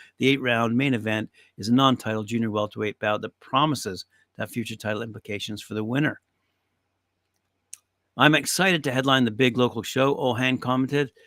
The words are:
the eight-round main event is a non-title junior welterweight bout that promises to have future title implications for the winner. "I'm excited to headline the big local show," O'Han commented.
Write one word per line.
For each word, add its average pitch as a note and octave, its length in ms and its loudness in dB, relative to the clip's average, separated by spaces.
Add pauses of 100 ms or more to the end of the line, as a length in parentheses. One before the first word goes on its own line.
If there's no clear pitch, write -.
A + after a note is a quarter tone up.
(180)
the A#2+ 80 0
eight-round A#2+ 500 2
main C3+ 160 2
event G#2+ 380 -2 (260)
is G2 120 -6
a A#2+ 60 4
non-title A#2+ 500 2
junior A2+ 260 -2
welterweight G#2 480 -4
bout G#2+ 240 0
that A2 160 -12
promises C3+ 640 -2 (300)
to - 80 -10
have A2 80 -8
future A2+ 260 -8
title G#2+ 260 -6
implications G#2+ 600 -10
for - 120 -12
the G#2+ 100 -4
winner. B2+ 360 -2 (2000)
"I'm D3 180 6
excited E3 500 0
to C#3 80 -2
headline C3 320 2
the A#2 60 2
big A#2 260 2
local A#2+ 260 2
show," C3+ 340 0
O'Han B2+ 420 0
commented. C3 520 0 (160)